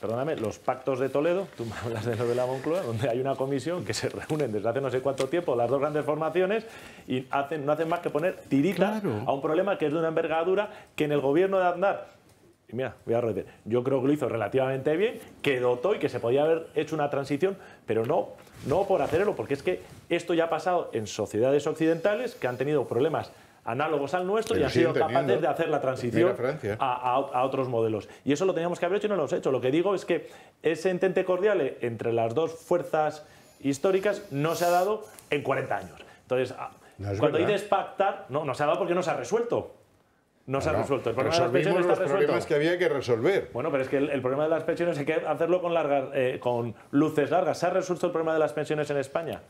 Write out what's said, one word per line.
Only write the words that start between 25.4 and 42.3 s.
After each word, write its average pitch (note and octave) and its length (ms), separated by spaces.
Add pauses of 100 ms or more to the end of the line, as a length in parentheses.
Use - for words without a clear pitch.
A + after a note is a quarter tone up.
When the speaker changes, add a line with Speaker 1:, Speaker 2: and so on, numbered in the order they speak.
Speaker 1:
de D3 60
hacer D#3+ 160
la C#3+ 120
transición B2+ 440
Speaker 2:
Mira C#3+ 120
Francia. A#2+ 440
Speaker 1:
a, C3 140
a, B2 220
a C3 280
otros C3 240
modelos. A2+ 400 (160)
Y C3 80
eso D#3+ 120
lo F#3 100
teníamos E3+ 260
que F3 60
haber G3 120
hecho G#3 100
y - 20
no G3+ 60
lo E3 60
hemos C3+ 100
hecho. F3 180
Lo B2+ 100
que B2+ 120
digo F3 240
es - 80
que - 240 (340)
ese D#3+ 280
entente F#3 340
cordial F3+ 560
entre A#2 320
las A2+ 220
dos D#3+ 180
fuerzas D#3+ 720 (360)
históricas F#3+ 720
no D3 240
se E3 100
ha F3 60
dado G3 340 (260)
en D3 120
cuarenta B2+ 360
años. F#2 220 (220)
Entonces, B2+ 340
a-, C3 140 (280)
Speaker 2:
No G2+ 140
es G2 60
Speaker 1:
cuando D3+ 200
Speaker 2:
verdad. G3+ 140
Speaker 1:
dices - 160
pactar, G3 600
no, D3 160
no C3 100
se D3 80
ha D3 40
dado E3 120
porque F3 160
no F3+ 80
se E3 80
ha C#3+ 60
resuelto. E3 560 (760)
No C3+ 120
se D#3 80
ha D3+ 60
Speaker 2:
No, - 80
Speaker 1:
resuelto. B2 280
El A2 60
problema D3 180
de E3+ 80
las E3+ 100
Speaker 2:
resolvimos - 120
Speaker 1:
pensiones F3 160 (100)
está F#3+ 140
Speaker 2:
los - 80
problemas D3 240